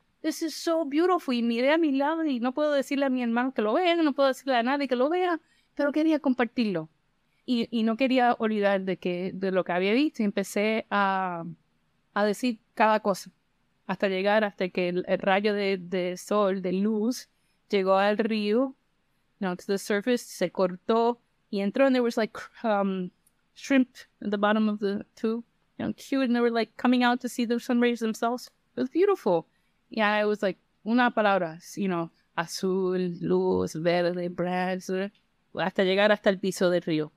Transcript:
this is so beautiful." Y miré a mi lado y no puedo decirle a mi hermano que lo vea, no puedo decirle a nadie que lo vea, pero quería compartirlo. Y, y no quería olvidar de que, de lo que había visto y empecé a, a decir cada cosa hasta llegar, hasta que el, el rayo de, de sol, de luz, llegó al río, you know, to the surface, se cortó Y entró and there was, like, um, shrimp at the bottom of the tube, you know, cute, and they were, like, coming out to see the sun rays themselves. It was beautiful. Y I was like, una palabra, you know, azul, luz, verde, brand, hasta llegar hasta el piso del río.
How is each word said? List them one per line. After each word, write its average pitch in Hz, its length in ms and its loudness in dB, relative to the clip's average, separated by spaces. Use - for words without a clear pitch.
this 311 200 -4
is 302 120 -6
so 330 300 -2
beautiful." 311 500 0
Y 240 80 0
miré 233 300 0
a 330 60 2
mi 311 140 2
lado 302 320 0
y 269 140 -2
no 254 160 -2
puedo 302 180 0
decirle 277 340 0
a 269 40 0
mi 254 120 0
hermano 240 300 0
que - 100 -2
lo 214 120 0
vea, 349 220 2
no 302 160 2
puedo 277 160 2
decirle 262 280 -2
a 233 60 2
nadie 277 260 0
que 254 80 0
lo 254 140 2
vea, 359 300 0
pero 285 180 0
quería 311 280 2
compartirlo. 226 680 -2
Y, 233 260 -2
y 226 120 -2
no 226 140 0
quería 247 420 2
olvidar 202 440 2
de 190 140 -4
que, 180 380 -4
de 190 180 -2
lo 180 120 2
que 180 80 -4
había 185 200 0
visto 277 300 0
y - 20 2
empecé 208 680 -2
a, 190 540 -2
a 202 100 2
decir 220 340 -2
cada 214 260 2
cosa 185 300 -4
hasta 196 220 -2
llegar, 202 360 2
hasta 196 240 -4
que 180 200 -2
el, 180 180 -2
el 185 120 0
rayo 202 360 2
de, 196 240 0
de 180 380 -4
sol, 196 460 0
de 180 100 -2
luz, 214 560 -2
llegó 190 280 2
al 202 220 2
río, 220 560 0
you 196 80 -4
know, 180 100 -4
to - 100 -20
the 196 120 -2
surface, 226 460 0
se - 260 -4
cortó 226 680 0
Y 202 100 -4
entró 220 260 2
and 262 80 4
there 247 80 2
was, 233 140 0
like, 220 220 -2
um, 196 480 -2
shrimp 262 340 2
at 202 100 -6
the 208 60 0
bottom 214 320 2
of 208 120 -4
the 202 340 -4
tube, 226 300 -4
you - 80 -4
know, 214 80 -2
cute, 269 300 -2
and 240 100 0
they 240 60 2
were, 240 100 4
like, 226 260 -2
coming 247 260 2
out 247 180 2
to 247 80 -8
see 240 180 -4
the 240 140 -2
sun 240 200 0
rays 240 200 2
themselves. 233 500 -4
It 240 40 -6
was 254 100 -4
beautiful. 320 560 2
Y 220 120 -2
I 208 220 2
was 208 180 0
like, 185 160 -2
una 240 260 2
palabra, 190 480 0
you 196 120 -2
know, 170 220 -4
azul, 185 640 -2
luz, 185 540 0
verde, 175 540 0
brand, 180 540 -4
hasta 190 300 0
llegar 202 280 4
hasta 202 180 2
el 190 80 -2
piso 185 320 0
del 175 120 2
río. 151 340 -2